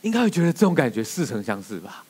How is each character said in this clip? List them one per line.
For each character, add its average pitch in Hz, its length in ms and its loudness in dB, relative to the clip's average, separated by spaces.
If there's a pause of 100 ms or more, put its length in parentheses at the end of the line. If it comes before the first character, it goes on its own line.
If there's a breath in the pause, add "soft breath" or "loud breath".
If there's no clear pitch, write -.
应 220 100 -2
该 233 100 2
会 220 100 4
觉 170 100 0
得 170 100 4
这 165 100 0
种 185 120 6
感 139 180 2
觉 110 120 -4
似 156 240 -4
曾 107 160 -6
相 101 180 -4
识 98 180 -12
吧。 - 300 -16